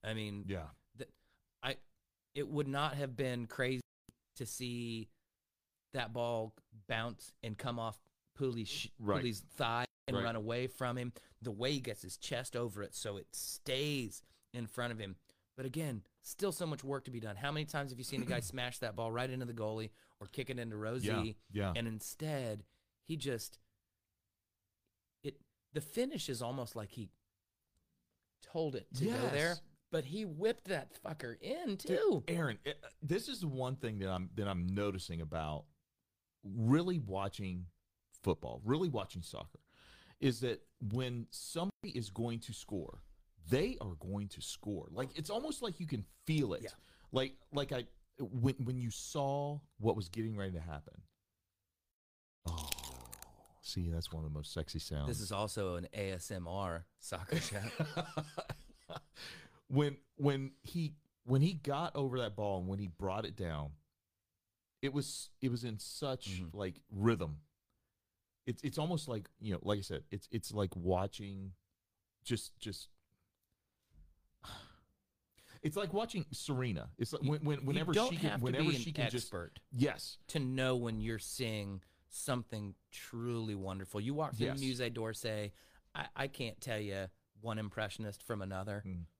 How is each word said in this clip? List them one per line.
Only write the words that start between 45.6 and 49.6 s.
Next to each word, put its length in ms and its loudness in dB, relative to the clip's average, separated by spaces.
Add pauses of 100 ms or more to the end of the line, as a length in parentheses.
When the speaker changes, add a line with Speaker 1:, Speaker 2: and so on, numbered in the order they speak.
Speaker 2:
like 180 -2
you 60 -2
can 160 0 (220)
feel 300 4
it. 80 -4
Speaker 1:
Yeah. 80 -6 (420)
Speaker 2:
Like, 240 2 (160)
like 200 0
I, 120 0 (340)
when, 360 4 (100)
when 140 0
you 120 0
saw 680 0 (180)